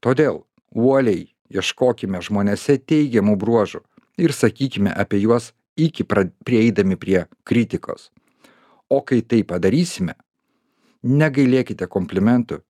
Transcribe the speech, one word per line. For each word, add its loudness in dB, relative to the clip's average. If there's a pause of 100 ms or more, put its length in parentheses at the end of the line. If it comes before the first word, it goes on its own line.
Todėl 0 (320)
uoliai 2 (240)
ieškokime -4
žmonėse -2
teigiamų 2
bruožų -2 (340)
ir 0
sakykime -2 (100)
apie -2
juos -4 (240)
iki -2
pra-, 0 (140)
prieidami 2
prie -2 (180)
kritikos. -4 (800)
O 2
kai 0
tai 0
padarysime, -2 (880)
negailėkite 2
komplimentų 0